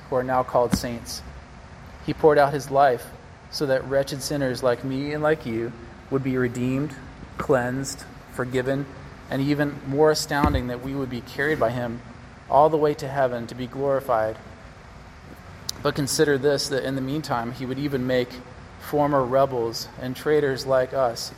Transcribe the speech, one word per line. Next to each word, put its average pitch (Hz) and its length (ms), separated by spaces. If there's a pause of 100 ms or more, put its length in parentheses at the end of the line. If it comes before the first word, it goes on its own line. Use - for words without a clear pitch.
who 143 60
are 127 80
now 127 200
called 123 320
saints. 120 480 (840)
He 147 80
poured 151 240
out 143 140
his 135 180
life 135 360 (440)
so - 160
that 131 220
wretched 139 340
sinners 131 400
like 123 220
me 135 280
and 151 100
like 151 240
you 117 260 (380)
would 135 120
be 131 140
redeemed, 127 580 (440)
cleansed, 127 640 (300)
forgiven, 127 500 (460)
and 131 120
even 143 440
more 147 240
astounding 147 580
that 123 160
we 135 100
would 135 160
be 120 120
carried 143 360
by 131 120
him 120 300 (500)
all 143 180
the 160 80
way 151 180
to 143 140
heaven 127 380
to 120 80
be 123 120
glorified. 127 680 (1500)
But 147 120
consider 147 440
this, 139 300
that 131 160
in 135 100
the 135 60
meantime, 131 520
he 131 140
would 131 120
even 139 280
make 127 220 (520)
former 143 440
rebels 123 640 (120)
and 127 140
traitors 143 520
like 131 260
us 127 460